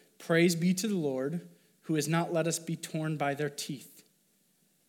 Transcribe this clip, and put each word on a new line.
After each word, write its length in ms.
"Praise 360
be 200
to 120
the 80
Lord 540
who 140
has 120
not 240
let 140
us 120
be 180
torn 420
by 160
their 160
teeth. 540